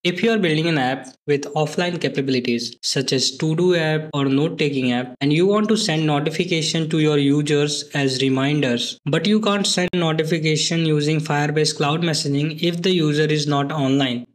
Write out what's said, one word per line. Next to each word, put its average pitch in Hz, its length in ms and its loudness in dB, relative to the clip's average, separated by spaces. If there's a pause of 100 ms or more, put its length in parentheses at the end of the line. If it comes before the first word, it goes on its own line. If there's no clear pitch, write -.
If 180 160 -2
you 226 80 2
are 220 60 2
building 160 300 0
an 160 100 0
app 131 300 -2 (240)
with 143 220 -2
offline 170 460 -2
capabilities, 127 800 -2
such - 300 -2
as 131 280 0
to-do 170 360 2
app 156 380 0
or 139 100 0
note-taking 139 720 0
app, 127 260 -4
and 143 140 2
you 170 140 4
want 208 200 2
to 214 80 4
send 156 320 0
notification 156 840 0
to 160 80 2
your 151 180 4
users 147 680 2 (100)
as 135 280 0
reminders, 135 840 0
but 160 220 0
you 214 140 4
can't 202 260 0
send 180 260 0
notification 160 920 0
using 151 340 2
Firebase 151 560 0
Cloud 156 280 0
Messaging 156 600 -2
if 170 200 -2
the 190 80 2
user 156 340 2
is 151 220 0
not 143 260 0
online. 135 600 0